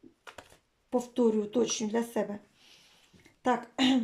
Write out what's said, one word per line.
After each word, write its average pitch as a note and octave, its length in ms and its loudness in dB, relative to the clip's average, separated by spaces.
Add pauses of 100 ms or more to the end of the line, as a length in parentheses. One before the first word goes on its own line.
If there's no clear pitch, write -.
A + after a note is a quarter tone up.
(880)
повторюю, A#3 560 0
уточнюю A3 480 -2
для A3+ 100 0
себе. G#3 360 -4 (1040)
Так, A#3+ 280 -2 (340)